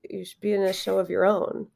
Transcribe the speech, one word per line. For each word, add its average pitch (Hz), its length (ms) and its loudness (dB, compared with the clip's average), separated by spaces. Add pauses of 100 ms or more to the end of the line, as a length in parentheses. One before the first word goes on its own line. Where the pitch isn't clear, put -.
You 190 160 -8
should - 160 -18
be 208 120 0
in 196 100 2
a 190 100 2
show 190 280 0
of 180 100 -2
your 185 160 4
own. 208 480 0